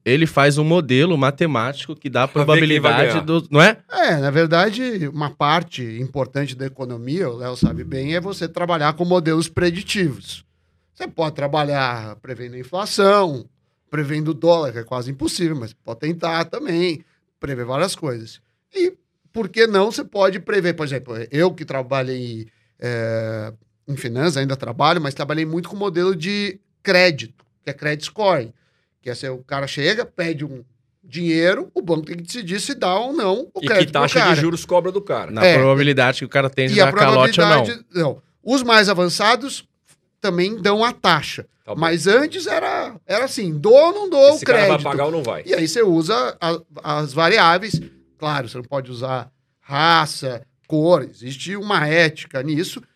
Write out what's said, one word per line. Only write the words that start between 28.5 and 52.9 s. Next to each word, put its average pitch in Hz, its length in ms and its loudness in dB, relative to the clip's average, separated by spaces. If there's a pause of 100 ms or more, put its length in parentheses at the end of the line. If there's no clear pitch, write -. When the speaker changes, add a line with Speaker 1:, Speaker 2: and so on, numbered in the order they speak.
Speaker 3:
que - 100 -10
é 120 40 -10
se 135 140 -10
o 131 80 -10
cara 139 300 -8
chega, 180 360 -2
pede 165 400 -6
um 131 200 -12 (400)
dinheiro, 170 680 0
o - 120 -4
banco 160 240 -2
tem 170 80 -12
que 175 80 -12
decidir 196 360 -8
se 285 140 -8
dá 202 240 -2
ou 247 160 -4
não 233 400 -2
o 392 60 -12
Speaker 2:
E - 20 -8
que - 60 -2
Speaker 3:
crédito 196 240 2
pro 143 100 2
Speaker 2:
taxa 151 180 2
de 226 60 6
Speaker 3:
cara. 175 100 4
Speaker 2:
juros 165 300 0
cobra 175 260 0
do 190 80 -4
cara. 123 300 -6
Speaker 1:
Na 110 160 2
Speaker 3:
É. 180 80 8
Speaker 1:
probabilidade 135 640 4
que - 60 -8
o - 40 -12
cara 139 200 0
tem 131 180 -2
de 131 60 0
Speaker 3:
E 202 80 4
a 185 40 8
Speaker 1:
dar - 80 4
calote 135 460 6
ou 170 60 4
não. 208 120 6
Speaker 3:
probabilidade, 120 360 -2
não. 156 280 -2 (220)
Os 254 200 2
mais 220 260 6
avançados 208 720 0 (560)
também 190 400 -2
dão 202 240 2
a 240 80 2
taxa. 170 560 0 (160)
Speaker 2:
Tá 104 120 -10
bom. 143 40 -6
Speaker 3:
Mas 165 280 0
antes 302 400 2
era, 339 480 -4 (100)
era 214 200 -2
assim: 214 280 -6
dou 156 200 6
ou 320 200 8
não 415 160 -6
dou 285 200 8
Speaker 2:
Esse 302 140 2
Speaker 3:
o - 40 2
Speaker 2:
cara 247 120 6
vai 202 100 4
Speaker 3:
crédito. 147 140 2
Speaker 2:
pagar 139 220 -2
ou 151 60 -2
não 165 100 -4
vai? 101 240 -6
Speaker 3:
E 185 80 -2
aí 165 140 0
você 226 160 0
usa 202 580 0
a, 165 580 -6
as 147 140 -6
variáveis. 180 640 4 (380)
Claro, 143 320 -6
você - 80 -14
não 123 80 -14
pode 131 240 -8
usar 127 420 -8 (280)
raça, 147 800 0 (260)
cor. 156 360 2
Existe 135 520 -12
uma 196 320 0
ética 156 540 0
nisso. 151 400 -4 (140)